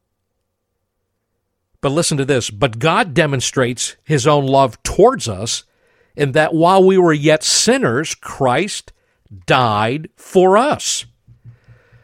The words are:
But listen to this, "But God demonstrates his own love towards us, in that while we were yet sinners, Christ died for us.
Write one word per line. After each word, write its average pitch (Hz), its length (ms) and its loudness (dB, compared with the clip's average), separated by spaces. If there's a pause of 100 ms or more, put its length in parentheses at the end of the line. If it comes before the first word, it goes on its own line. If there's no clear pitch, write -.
(1800)
But 143 100 -2
listen 156 260 -2
to 135 80 -2
this, 131 240 -2
"But 110 300 -4
God 165 340 -2
demonstrates 127 920 -2
his 143 220 -2
own 147 200 2
love 135 380 0
towards 208 440 2
us, 107 360 -8 (500)
in 139 180 -2
that 156 220 2
while 180 300 4
we 190 120 4
were 175 160 4
yet 151 300 0
sinners, 160 720 -2
Christ - 800 -4 (540)
died 123 680 0
for 185 400 2
us. - 500 -2 (960)